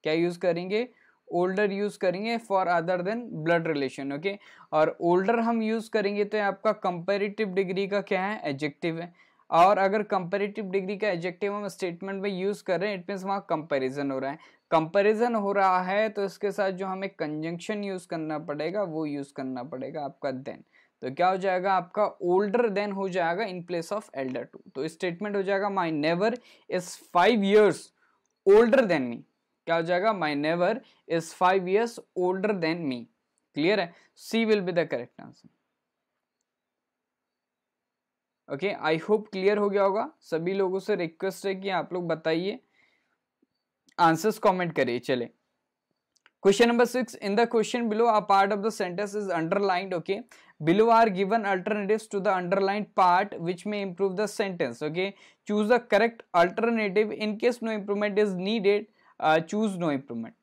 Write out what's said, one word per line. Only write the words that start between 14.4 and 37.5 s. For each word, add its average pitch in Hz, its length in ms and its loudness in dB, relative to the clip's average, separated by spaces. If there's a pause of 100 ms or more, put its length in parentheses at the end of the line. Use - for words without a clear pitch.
कंपैरिजन 202 640 2
हो 202 160 -2
रहा 190 300 2
है 202 280 0
तो 208 160 -4
इसके 196 260 -4
साथ 190 200 -2
जो 190 160 -8
हमें 190 220 -6
कंजंक्शन 170 760 -6
यूज़ 190 240 -8
करना 156 300 -6 (120)
पड़ेगा 165 340 -4
वो 160 220 -4
यूज़ 143 300 -8
करना 131 360 -8
पड़ेगा 139 340 -8
आपका 139 240 -8
than। 131 320 -10 (400)
तो 131 140 -8
क्या 175 140 4
हो 190 80 0
जाएगा 185 360 0
आपका? 185 300 0 (300)
older 214 440 2
than 202 180 -2
हो 196 140 -4
जाएगा 180 380 -2
in 180 240 -8
place 170 260 -4
of 214 120 -12 (140)
elder 127 280 -6
to। - 100 -20 (140)
तो 143 120 -4
स्टेटमेंट 180 480 -6
हो 202 80 0
जाएगा 196 260 0
my 185 220 -2
neighbor 165 400 2 (380)
is 180 260 -6 (220)
five 202 340 6
years 208 320 6 (600)
older 226 460 8
than 131 200 0
me। 117 60 -8 (500)
क्या 165 80 2
हो 170 60 2
जाएगा? 180 380 2
My 151 140 0 (120)
neighbor 175 280 2 (440)
is 165 240 -4
five 185 340 2
years 233 240 0 (280)
older 190 260 0 (120)
than 165 260 -2
me। 120 120 -8 (520)
क्लियर 185 240 2
है? 175 140 -4 (360)
C 226 220 2
will 208 160 2
be 175 120 -2
the 160 140 0
correct 120 320 -10
answer। - 220 -20 (3000)